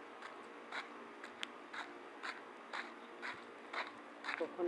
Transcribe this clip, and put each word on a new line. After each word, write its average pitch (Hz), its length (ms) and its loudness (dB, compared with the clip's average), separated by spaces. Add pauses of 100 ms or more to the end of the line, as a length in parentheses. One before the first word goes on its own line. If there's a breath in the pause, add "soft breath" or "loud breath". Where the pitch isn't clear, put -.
(4000)
তখন 170 280 6